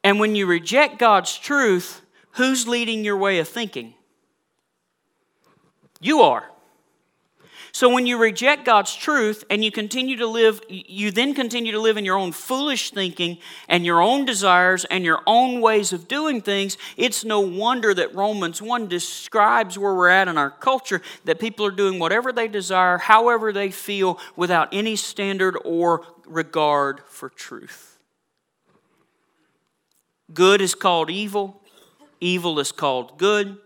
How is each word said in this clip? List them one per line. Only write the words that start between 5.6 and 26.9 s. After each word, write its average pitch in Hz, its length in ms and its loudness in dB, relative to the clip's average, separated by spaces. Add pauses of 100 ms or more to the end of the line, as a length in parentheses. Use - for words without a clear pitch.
You 294 220 2
are. 131 280 4 (1300)
So 254 120 6
when 247 180 2
you 247 100 0
reject 233 480 2
God's 214 300 2
truth 214 560 -2
and 214 120 0
you 214 60 0
continue 247 480 -6
to 233 80 -2
live, 220 420 2
you 190 440 -8
then 262 240 -2
continue 233 380 -4
to 214 60 -2
live 220 160 2
in 208 100 -4
your 190 120 0
own 185 140 -2
foolish 262 580 -4
thinking 175 480 -6 (320)
and 175 160 0
your 170 160 4
own 262 240 2
desires 185 600 2
and 185 200 -4
your 165 220 2
own 247 340 2
ways 214 320 2
of 170 140 -10
doing 285 340 -2
things, 196 340 -4 (200)
it's 240 280 -2
no 214 160 0
wonder 214 540 0
that 175 220 -2
Romans 196 480 -4
one 233 240 -4
describes 208 920 0
where 196 160 0
we're 180 160 6
at 185 180 6
in 160 120 -2
our 139 100 0
culture, 247 540 -2 (220)
that 160 140 0
people 208 280 -4
are 196 40 -2
doing 190 280 -2
whatever 214 320 0
they 226 160 -2
desire, 185 500 0
however 220 560 4
they 202 160 -2
feel, 190 500 -4 (160)
without 175 360 0
any 214 240 -2
standard 196 680 -4
or 170 400 0 (220)
regard 147 840 -2